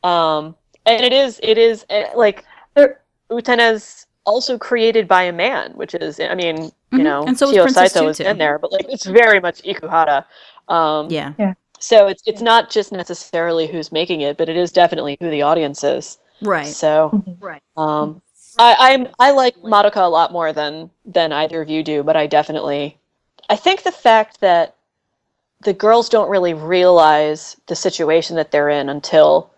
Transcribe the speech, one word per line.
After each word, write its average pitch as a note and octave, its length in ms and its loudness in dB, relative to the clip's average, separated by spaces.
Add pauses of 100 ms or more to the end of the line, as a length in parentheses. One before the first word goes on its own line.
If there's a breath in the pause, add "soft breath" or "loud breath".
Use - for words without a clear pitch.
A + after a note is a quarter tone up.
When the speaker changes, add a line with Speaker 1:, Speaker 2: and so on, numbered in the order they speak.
Speaker 1:
Um, D#3+ 520 -2 (300)
and A3+ 200 2
it B3 80 2
is, C4+ 300 0
it A3 160 0
is, A3+ 320 2
eh, G#3 240 -2
like, G#3+ 300 0 (300 soft breath)
Speaker 2:
There - 260 4 (300)
Speaker 1:
Utena's A#3 760 -2 (180)
also A#3+ 340 -2
created A3+ 500 0
by F#3 140 4
a F3+ 100 -4
man, F#3 420 -4
which - 200 -12
is, D#3+ 260 -8
I D#3+ 140 -4
mean, E3+ 220 -4
you D#3+ 140 -10 (220)
Speaker 3:
Mm-hmm. C4 100 2
Speaker 1:
know, D4 240 0
Speaker 3:
And B3+ 120 -2
so C#4 80 2
is C#4 60 0
Speaker 1:
Chio F#3+ 120 6
Speaker 3:
Princess F#3 280 4
Speaker 1:
Saito D#3+ 160 0
is D#3 100 -6
Speaker 3:
Tutu. E3 120 -4
Speaker 1:
in G#3 80 -4
there, D3+ 200 -2
but, - 140 -6
like, F#3+ 160 -4
it's C4 180 -10
very G#3+ 340 4
much F3 220 -8
Ikuhara. D#3 600 -2 (440 soft breath)
Um, D#3 420 -2
Speaker 3:
Yeah. D3 280 -8
Speaker 2:
Yeah. G3 160 -2 (240)
Speaker 1:
so G#3+ 300 4
it's, F#3+ 180 -8
it's A3 160 -6
not A3+ 280 2
just G#3 220 -4
necessarily E3+ 760 -4
who's D#3 240 -10
making E3 300 -4
it, C#3+ 160 -4
but E3 120 -2
it E3 80 -4
is F3 160 -2
definitely E3+ 480 0
who F3 100 -6
the D3 120 -4
audience D3 400 -2
is. C#3+ 360 -4 (240)
Speaker 3:
Right. F3+ 240 -2
Speaker 1:
So, D3+ 480 0
Speaker 2:
Mm-hmm. F#3+ 300 -6
Speaker 3:
Right. D#3+ 180 -16 (140)
Speaker 1:
um, D3+ 440 -4 (380)
I, A#3 200 8
I'm, B3+ 300 0 (100)
I C4+ 140 4
like C4 300 2
Madoka G#3 400 2
a F3+ 60 2
lot E3+ 240 0
more E3 200 -4
than, D3+ 360 -8 (160)
than E3 280 -2
either D#3+ 280 -4
of D3+ 80 -10
you D#3 140 -4
do, D3+ 200 -4
but D#3 140 0
I D3+ 100 0
definitely, D3+ 680 -4 (540)
I G#3 60 0
think F#4+ 260 -2
the F4+ 100 -4
fact A3 480 2
that E3+ 360 0 (840)
the G3+ 140 -2
girls A3+ 340 2
don't G#3 220 0
really F3+ 240 -2
realize D#3 1000 2 (100)
the E3+ 100 -8
situation E3 600 -2
that D#3 140 -4
they're D3 200 0
in C#3+ 180 -2
until D3+ 680 2